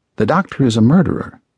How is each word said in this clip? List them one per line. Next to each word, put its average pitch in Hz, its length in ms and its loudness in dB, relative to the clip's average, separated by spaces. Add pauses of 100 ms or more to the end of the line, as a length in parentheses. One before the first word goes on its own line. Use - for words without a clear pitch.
(160)
"The 107 100 -2
doctor 156 380 -2
is 113 120 0
a 113 60 2
murderer. 143 580 0 (180)